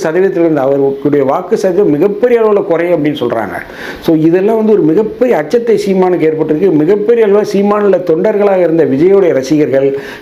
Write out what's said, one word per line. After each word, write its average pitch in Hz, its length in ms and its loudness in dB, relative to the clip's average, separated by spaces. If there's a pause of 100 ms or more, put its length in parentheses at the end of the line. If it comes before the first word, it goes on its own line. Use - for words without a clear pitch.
சதவீதத்திலிருந்து 170 520 0
அவருடைய 139 680 0
வாக்கு 180 320 -2
சதவீதம் 190 340 0
மிகப்பெரிய 208 500 0
அளவுல 208 220 0
குறையும் 170 320 -2
அப்படின்னு 147 280 -2
சொல்றாங்க. 110 320 -4 (460)
So 165 140 0
இதெல்லாம் 180 400 2
வந்து 220 160 0
ஒரு 196 100 2
மிகப்பெரிய 214 560 0
அச்சத்தை 233 480 0
சீமானுக்கு 180 440 0
ஏற்பட்டிருக்கு. 156 420 0
மிகப்பெரிய 208 560 2
அளவுல 202 260 2
சீமானுல 202 500 0
தொண்டர்களாக 185 540 0
இருந்த 165 280 2
விஜயோடைய 165 480 2
ரசிகர்கள், 135 640 0 (240)